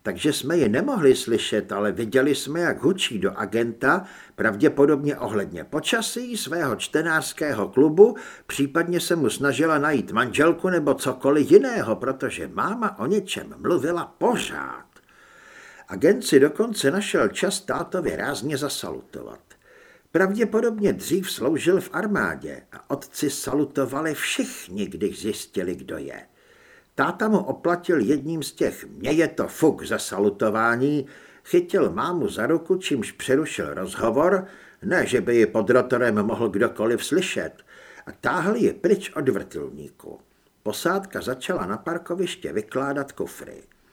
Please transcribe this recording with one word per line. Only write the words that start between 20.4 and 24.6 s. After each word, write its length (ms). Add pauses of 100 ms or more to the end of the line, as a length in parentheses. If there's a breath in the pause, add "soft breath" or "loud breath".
dřív 380
sloužil 500
v 120
armádě 720 (100)
a 180
otci 400
salutovali 840
všichni, 720